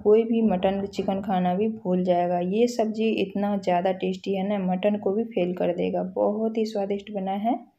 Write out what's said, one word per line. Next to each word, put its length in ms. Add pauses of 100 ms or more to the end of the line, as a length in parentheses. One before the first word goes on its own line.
कोई 220
भी 200
मटन 440
चिकन 340
खाना 340
भी 140
भूल 340
जाएगा। 360
ये 300
सब्ज़ी 400 (120)
इतना 360
ज़्यादा 360
टेस्टी 420
है 140
ना, 160
मटन 320
को 140
भी 140
फेल 300
कर 200
देगा। 280 (120)
बहुत 420
ही 100
स्वादिष्ट 440
बना 220
है। 240 (220)